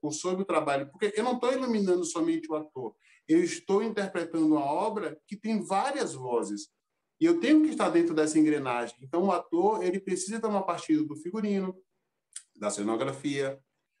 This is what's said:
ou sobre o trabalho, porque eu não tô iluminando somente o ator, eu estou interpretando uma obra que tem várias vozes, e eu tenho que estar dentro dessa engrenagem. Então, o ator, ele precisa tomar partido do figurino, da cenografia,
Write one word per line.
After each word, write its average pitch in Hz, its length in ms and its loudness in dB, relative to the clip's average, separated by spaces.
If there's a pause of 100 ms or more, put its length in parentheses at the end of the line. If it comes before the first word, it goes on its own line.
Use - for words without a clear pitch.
ou 147 100 -4
sobre 185 300 -2
o 190 40 -6
trabalho, 143 440 0
porque 208 260 -2
eu 220 80 2
não 247 140 0
tô 254 120 0
iluminando 214 540 2
somente 165 460 -2
o 156 40 -2
ator, 131 400 -8 (340)
eu 165 160 6
estou 196 380 0
interpretando 180 640 -2
uma 151 180 4
obra 165 640 -2
que 202 100 -12
tem 214 260 -2
várias 208 520 -2
vozes, 113 540 -4 (520)
e 156 60 4
eu 170 140 4
tenho 311 220 6
que 311 80 2
estar 190 200 0
dentro 170 240 2
dessa 156 240 2
engrenagem. 135 640 2
Então, 165 220 -2
o 196 80 4
ator, 175 520 0
ele 185 160 -2
precisa 196 400 -4
tomar 208 220 0
partido 156 420 0
do 147 120 -6
figurino, 196 600 -2 (800)
da 104 140 -4
cenografia, 135 880 -4 (400)